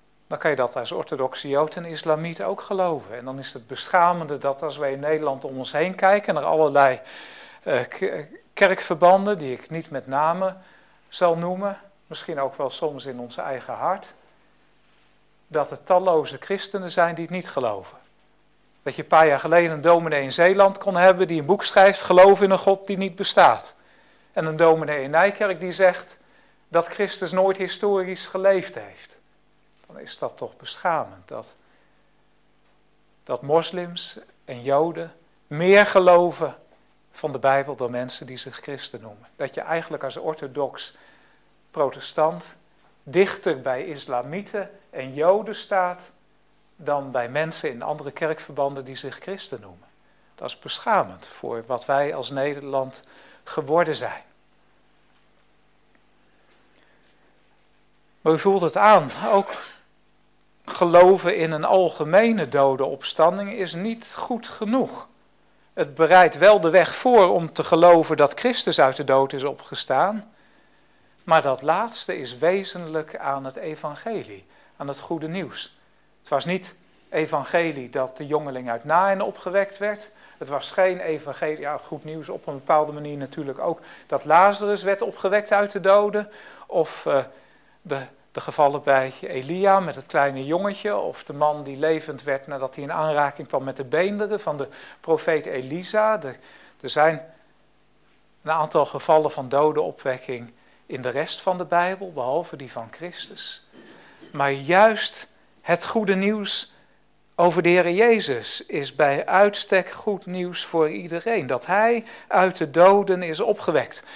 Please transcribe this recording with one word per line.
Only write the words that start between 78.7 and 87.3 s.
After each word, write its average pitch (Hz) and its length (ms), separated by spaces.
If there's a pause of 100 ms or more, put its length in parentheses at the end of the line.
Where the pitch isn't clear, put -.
Naïn 190 380
opgewekt 196 560
werd. 208 320 (280)
Het 135 100
was 139 240
geen 185 280
evangelie, 151 600
ja, 147 180
goed 143 260
nieuws 156 260
op - 180
een 151 60
bepaalde 151 380
manier 147 260
natuurlijk 139 420
ook, 170 200 (260)
dat 143 200
Lazarus 202 580
werd 196 180
opgewekt 202 500
uit 202 200
de 196 80
doden, 208 500 (380)
of, - 380
eh, 139 180 (580)